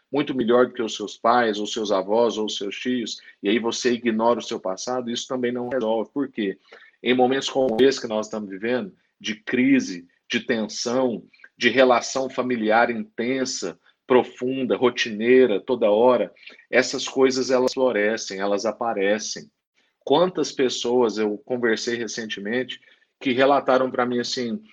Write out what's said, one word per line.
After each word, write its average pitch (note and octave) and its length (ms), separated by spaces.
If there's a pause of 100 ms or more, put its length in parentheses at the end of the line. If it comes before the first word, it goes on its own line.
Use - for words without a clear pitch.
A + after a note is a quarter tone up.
(100)
muito D3 240
melhor A#2+ 340
do A2 60
que - 80
os A2 140
seus G2+ 220
pais, A2+ 420
ou G#2 80
seus G#2 240
avós, G#2 460
ou G#2+ 100
seus G2 300
tios, B2 420 (240)
e G2 60
aí A2+ 100
você A#2 320
ignora A#2 480
o - 20
seu A2+ 200
passado, A#2 500
isso - 160
também B2 240
não B2 160
resolve. A2+ 460
Por C#3+ 160
quê? G2+ 280 (460)
Em B2 100
momentos B2+ 360
como C3 320
esse C3 180
que B2 80
nós G#2+ 200
estamos G#2+ 220
vivendo, G#2 460 (240)
de G#2+ 160
crise, B2 720 (240)
de A#2+ 80
tensão, A#2 880 (300)
de A#2+ 100
relação B2+ 600
familiar A#2 600
intensa, A#2 880 (280)
profunda, B2+ 720
rotineira, A#2+ 840
toda A2+ 320
hora, A2+ 420 (380)
essas B2+ 340
coisas, C3 460
elas B2+ 220
florescem, G#2+ 680
elas G2+ 260
aparecem. G#2+ 840 (480)
Quantas E3 500
pessoas A#2+ 680
eu G#2 220
conversei A#2+ 580
recentemente A2 840 (400)
que C3 140
relataram C3 580
pra B2 140
mim B2 140
assim, A#2 540